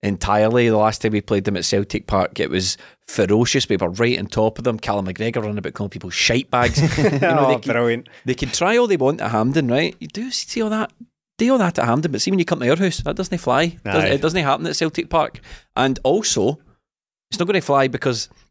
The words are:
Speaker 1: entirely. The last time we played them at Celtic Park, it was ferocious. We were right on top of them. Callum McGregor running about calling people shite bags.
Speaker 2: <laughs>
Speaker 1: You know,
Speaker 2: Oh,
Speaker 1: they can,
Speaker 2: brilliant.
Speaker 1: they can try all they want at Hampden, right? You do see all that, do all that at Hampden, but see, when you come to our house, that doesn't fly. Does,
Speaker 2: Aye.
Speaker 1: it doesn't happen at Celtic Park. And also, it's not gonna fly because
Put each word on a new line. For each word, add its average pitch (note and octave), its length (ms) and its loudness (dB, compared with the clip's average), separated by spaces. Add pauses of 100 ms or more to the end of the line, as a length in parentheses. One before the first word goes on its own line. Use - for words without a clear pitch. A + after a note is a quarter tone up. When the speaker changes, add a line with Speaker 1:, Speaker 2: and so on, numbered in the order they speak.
Speaker 1:
entirely. G#2+ 640 2
The A2 80 4
last A2 240 2
time G#2+ 120 0
we G2+ 80 0
played G2 240 -2
them G2+ 120 -2
at F2 80 -4
Celtic - 400 -2
Park, F#2+ 340 -2
it F#2 120 -2
was F#2 260 -2 (300)
ferocious. A2+ 600 2
We G2+ 100 0
were F2 120 -2
right A#2 300 0
on G2+ 80 -6
top A2 320 0
of - 60 -10
them. A2+ 120 -2
Callum G2+ 300 -4
McGregor A2 340 -4
running G#2 160 -4
about F2 160 -8
calling G2 160 -6
people F2+ 220 -12
shite - 400 0
bags. A#2+ 280 2
Speaker 2:
<laughs> D#3 180 2
Speaker 1:
You D#3 220 2
know, E3 200 2
Speaker 2:
Oh, C3+ 160 4
Speaker 1:
they A#2+ 40 -4
can, A#2+ 140 -4
Speaker 2:
brilliant. A#2+ 360 0 (160)
Speaker 1:
they B2+ 100 0
can C3 140 -6
try G3 280 2
all A#3+ 100 2
they G3 100 2
want C3+ 240 2
at A#2 100 -4
Hampden, B2+ 360 2
right? C#3 320 0
You D#3 80 -14
do A3+ 220 -10
see - 320 -6
all G#3+ 80 -2
that, G#3+ 220 -4 (480)
do A#3 120 4
all C4 60 4
that F3+ 220 2
at B2 60 4
Hampden, C#3+ 260 0
but A2+ 100 -4
see, - 100 -2
when F#3+ 80 2
you E3 60 2
come - 140 0
to B2 100 2
our D3 60 6
house, F3+ 240 -2
that - 160 -4
doesn't F3+ 240 -6
fly. D3+ 440 0
Does, F#2+ 200 0
Speaker 2:
Aye. F#2+ 60 2
Speaker 1:
it C#3 120 0
doesn't D#3+ 220 0
happen D#3 240 0
at - 80 -4
Celtic - 340 -2
Park. D3+ 300 -2 (360)
And C3+ 280 2
also, C#3+ 560 2 (720)
it's - 80 -8
not F3+ 80 0
gonna F#3+ 140 0
fly C#3 260 2
because B2+ 420 -2 (220)